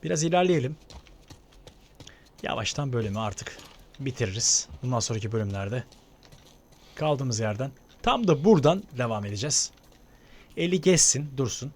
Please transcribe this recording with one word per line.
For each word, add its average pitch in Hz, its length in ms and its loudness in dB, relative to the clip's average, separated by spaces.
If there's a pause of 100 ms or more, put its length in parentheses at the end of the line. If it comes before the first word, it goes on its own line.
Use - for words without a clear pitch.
Biraz 156 200 -2
ilerleyelim. 165 540 2 (1700)
Yavaştan 127 500 -4
bölümü 107 260 -2
artık 107 400 -8 (420)
bitiririz. 117 680 -2 (140)
Bundan 123 180 0
sonraki 107 320 -4
bölümlerde 101 520 -4 (1080)
kaldığımız 135 460 -2
yerden 110 300 -2 (320)
tam 240 260 2
da 151 160 4
buradan 180 380 6 (160)
devam 113 260 -2
edeceğiz. 104 460 -2 (880)
Eli 175 240 0
gezsin, 156 560 4
dursun. 135 400 -4